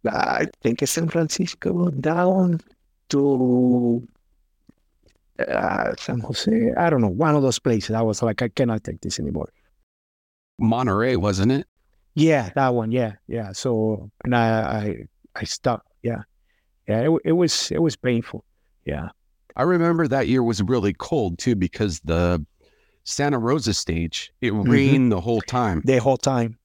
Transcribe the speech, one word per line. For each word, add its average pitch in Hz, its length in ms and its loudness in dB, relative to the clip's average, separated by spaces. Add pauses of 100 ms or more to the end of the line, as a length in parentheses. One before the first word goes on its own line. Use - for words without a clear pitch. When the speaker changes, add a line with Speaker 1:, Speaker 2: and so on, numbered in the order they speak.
Speaker 1:
I 156 400 0 (140)
think 120 200 0
it's 139 120 -2
San 165 160 -2
Francisco 175 800 -2
down 175 720 2 (480)
to, 123 1000 2 (1300)
uh, - 580 -2
San 123 240 -6
Jose. 226 560 0
I 170 120 2
don't 135 120 2
know, 107 80 4
one 147 260 2
of 143 60 4
those 131 180 0
places. 113 360 -2
I 113 60 0
was 110 220 0
like, 113 180 0
"I 123 80 -2
cannot 117 340 -2
take - 180 -10
this - 180 -6
anymore." 78 300 -4 (1080)
Speaker 2:
Monterey, 113 600 0
wasn't 98 340 2
it? 139 160 -2 (480)
Speaker 1:
Yeah, 147 400 2
that 131 180 2
one. 113 180 -2
Yeah, 117 220 -2 (140)
yeah. 107 240 -8
So, 110 580 -2 (140)
and 123 120 0
I, 117 120 4 (140)
I, 104 340 -4 (400)
I - 80 -8
stopped. - 440 -6 (140)
Yeah, 113 220 -4 (640)
yeah. 110 220 0
It, 165 160 2
it 160 80 0
was, 175 380 0
it - 100 0
was 156 140 0
painful. - 480 -4 (420)
Yeah. 73 240 -6 (460)
Speaker 2:
I 131 80 -2
remember 170 440 2
that 131 200 0
year 127 160 2
was 110 200 0
really 101 300 0
cold 101 440 -2
too, 123 180 0
because 98 500 -2
the 85 400 0 (580)
Santa 143 360 -2
Rosa 117 340 0
stage, - 580 -4 (100)
it 117 120 0
Speaker 1:
Mm-hmm. 110 160 0
Speaker 2:
rained 135 420 4
the 95 80 0
whole 107 220 0
time. 107 420 -2
Speaker 1:
The 131 140 4
whole 127 200 2
time. 117 480 -2